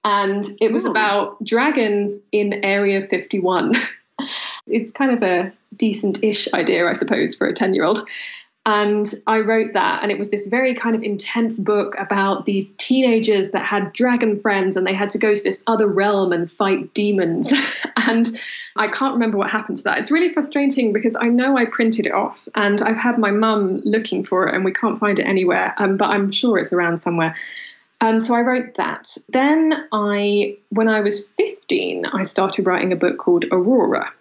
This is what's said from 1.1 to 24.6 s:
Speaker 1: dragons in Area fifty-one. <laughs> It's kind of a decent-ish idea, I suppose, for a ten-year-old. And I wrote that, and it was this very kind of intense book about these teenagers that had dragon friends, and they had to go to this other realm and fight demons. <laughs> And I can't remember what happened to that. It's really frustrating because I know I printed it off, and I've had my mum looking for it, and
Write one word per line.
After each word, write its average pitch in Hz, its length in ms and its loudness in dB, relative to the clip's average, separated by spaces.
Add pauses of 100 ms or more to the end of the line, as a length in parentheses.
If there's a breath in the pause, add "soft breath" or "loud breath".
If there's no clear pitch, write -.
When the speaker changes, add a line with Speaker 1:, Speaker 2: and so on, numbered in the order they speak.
Speaker 1:
dragons 220 760 0 (140)
in 208 320 0
Area 196 360 2
fifty-one. 185 720 0
<laughs> 240 60 2 (840 loud breath)
It's 226 260 -2
kind 269 180 0
of 233 100 0
a 185 320 0 (220)
decent-ish 202 800 0
idea, 170 340 2
I - 60 0
suppose, - 420 0
for - 120 -2
a - 60 0
ten-year-old. 190 540 0 (580 loud breath)
And 208 480 2 (140)
I 220 120 2
wrote 220 340 0
that, 185 280 0
and 202 100 -2
it 196 60 -2
was 202 120 -6
this 202 180 -4
very 254 260 0
kind 233 220 -2
of 226 80 -4
intense 220 560 -2
book 208 400 0
about 196 460 -2
these 196 200 0 (120)
teenagers 226 760 2
that 196 120 -2
had 202 300 -4
dragon 233 440 2
friends, 190 400 0
and 185 100 0
they 196 60 0
had 202 180 -2
to 196 80 -4
go 208 160 4
to 202 80 -4
this 190 240 -4
other 220 200 2
realm 196 440 2
and 170 180 -2
fight 190 440 -2
demons. 202 640 0
<laughs> - 500 -4
And 233 320 0 (360 loud breath)
I 208 120 0
can't 269 260 -2
remember 226 240 0
what - 140 -2
happened 214 260 -4
to - 60 -12
that. - 160 0
It's - 120 -4
really 339 200 2
frustrating 277 600 0
because 220 260 0
I 240 80 0
know 254 300 2
I 240 80 2
printed 226 420 0
it - 60 -2
off, - 420 -4
and 202 260 2
I've 226 160 0
had 240 220 0
my 208 120 2
mum 208 520 2
looking 208 400 -2
for 185 240 2
it, - 80 -2
and 190 80 0